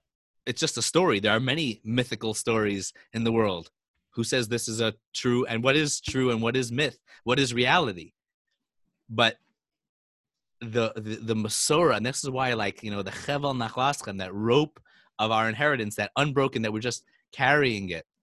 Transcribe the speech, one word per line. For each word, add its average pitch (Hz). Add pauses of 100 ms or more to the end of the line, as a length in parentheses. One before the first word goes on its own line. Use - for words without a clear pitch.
(440)
it's 123
just -
a 113
story. 160
There 104
are 113
many 131
mythical 113
stories 104 (200)
in 113
the 113
world. 101 (400)
Who 117
says 123
this 117
is 110
a 110 (200)
true, 123
and 113
what 135
is 151
true 131
and 113
what 117
is 123
myth? 135 (260)
What 127
is 131
reality? 123 (960)
But 113 (1200)
the, 113
the, 107
the 110
Masorah, 123
and 104
this 127
is 139
why, 127
like, 104
you 110
know, 101
the 95
Chevel 143
Nachlaschem, 120
that 92
rope 117 (380)
of 110
our 110
inheritance, 113
that 104
unbroken, 135
that 110
we're 110
just 120 (280)
carrying 127
it 82 (160)